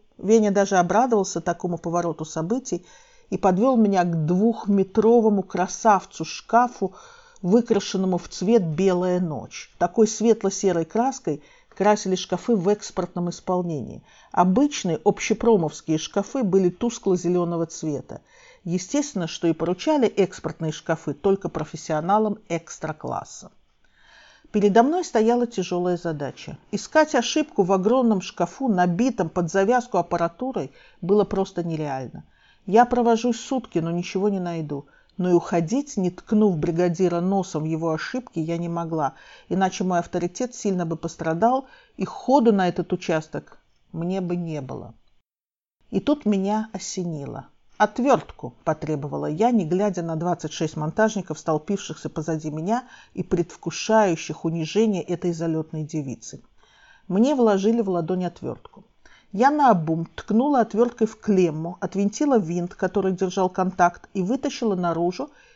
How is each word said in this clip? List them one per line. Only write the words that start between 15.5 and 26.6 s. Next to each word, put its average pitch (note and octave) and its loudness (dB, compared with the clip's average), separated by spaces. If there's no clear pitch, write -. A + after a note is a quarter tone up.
шкафы G3+ -4
были F#3 4
тускло-зелёного F3+ -2
цвета. - -8
Естественно, F#3 -2
что - -4
и E3 4
поручали G3 0
экспортные E3 -2
шкафы - -4
только G3 0
профессионалам F3 -2
экстра-класса. - -8
Передо G#3 6
мной E4 0
стояла A#3 2
тяжёлая F3+ -2
задача. D3 -8